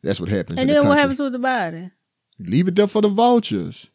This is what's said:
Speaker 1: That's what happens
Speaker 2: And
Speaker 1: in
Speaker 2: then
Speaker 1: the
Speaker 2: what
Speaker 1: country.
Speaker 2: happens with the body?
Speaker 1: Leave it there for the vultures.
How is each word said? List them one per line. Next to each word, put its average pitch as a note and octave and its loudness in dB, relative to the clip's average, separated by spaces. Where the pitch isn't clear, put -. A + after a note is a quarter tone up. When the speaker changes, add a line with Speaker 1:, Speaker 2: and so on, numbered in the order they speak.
Speaker 1:
That's - -4
what F2 -6
happens G#2 -4
Speaker 2:
And C4 0
Speaker 1:
in D4 4
Speaker 2:
then - 4
Speaker 1:
the C#4+ 4
Speaker 2:
what C#4+ 4
Speaker 1:
country. D4 4
Speaker 2:
happens C#4 -2
with C#4 -4
the B3+ -8
body? F#3 -4
Speaker 1:
Leave B2+ 0
it F3+ -4
there G3+ 4
for G#3 0
the G#3 4
vultures. G#3 0